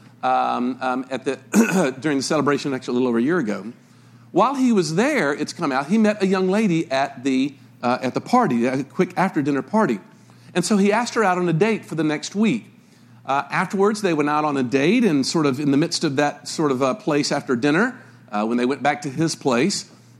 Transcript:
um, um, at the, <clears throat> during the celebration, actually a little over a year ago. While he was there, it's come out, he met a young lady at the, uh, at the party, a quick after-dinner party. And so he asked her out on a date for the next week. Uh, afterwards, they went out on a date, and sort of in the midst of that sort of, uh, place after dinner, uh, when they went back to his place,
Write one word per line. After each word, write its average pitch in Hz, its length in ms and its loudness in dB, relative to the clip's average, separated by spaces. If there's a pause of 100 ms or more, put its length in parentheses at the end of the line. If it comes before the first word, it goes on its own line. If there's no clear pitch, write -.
(220)
um, 127 580 0
um, 127 300 -4
at 131 160 -8
the, 185 720 0
<clears throat> - 20 -14
during 139 200 0
the 127 40 -2
celebration, 143 500 0
actually 127 180 -8
a 123 60 0
little 127 100 2
over 117 100 0
a 117 60 2
year 170 160 0
ago. 104 340 -6 (580)
While 220 220 2
he 262 180 2
was 170 220 2
there, 202 400 2
it's 143 180 -4
come 160 200 -4
out, 135 160 -2
he 202 100 2
met 208 240 2
a 196 60 2
young 185 220 2
lady 185 420 0
at 135 320 -2
the, 135 320 0 (260)
uh, 123 200 0
at 127 120 -4
the 139 80 -2
party, 139 460 2
a 135 160 -2
quick 180 340 -2
after-dinner 147 460 0
party. 170 360 0 (540)
And 175 100 0
so 214 140 0
he 196 160 4
asked 240 220 -2
her 226 80 2
out 180 160 2
on 180 100 0
a 165 40 2
date 190 300 0
for - 120 -10
the 160 80 -2
next 151 320 -4
week. 190 300 0 (580)
Uh, 139 280 -2
afterwards, 196 500 0
they 185 120 0
went 147 160 0
out 151 160 0
on 147 120 -2
a 131 60 0
date, 139 400 2
and 147 220 2
sort 160 200 0
of 135 140 0
in 147 120 0
the 139 60 4
midst 165 260 0
of 147 120 -2
that 147 320 -2
sort 151 240 0
of, 127 100 -2
uh, 131 140 2
place 147 360 -2
after 139 240 -2
dinner, 151 440 0 (320)
uh, 107 140 -2
when 117 120 -2
they 123 80 2
went 131 160 -2
back 143 220 0
to 151 60 -8
his 156 260 -2
place, 131 560 0 (280)